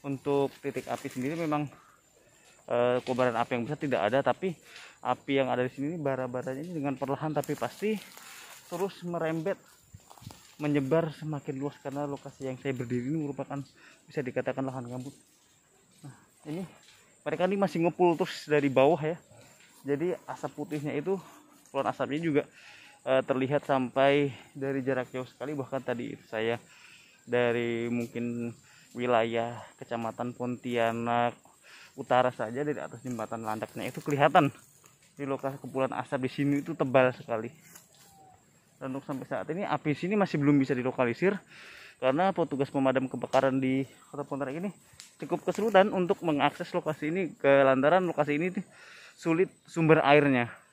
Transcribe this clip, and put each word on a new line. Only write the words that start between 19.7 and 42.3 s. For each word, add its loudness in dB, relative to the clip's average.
Jadi -2
asap -10
putihnya -6
itu, -2
keluar -2
asapnya -4
juga, 0
eh, 4
terlihat 0
sampai 2
dari -6
jarak -2
jauh -8
sekali. -10
Bahkan -6
tadi -6
itu -20
saya -2
dari 0
mungkin -4
wilayah 0
Kecamatan -6
Pontianak -2
Utara 2
saja, -6
dari -2
atas -12
jembatan -8
Landaknya -6
itu -10
kelihatan 4
di -10
lokasi -6
kepulan -2
asap -4
di -2
sini 0
itu -6
tebal 4
sekali. -6
Dan -6
untuk -8
sampai -8
saat -6
ini -4
api -2
sini -2
masih 2
belum 4
bisa 0
dilokalisir 0
karena 4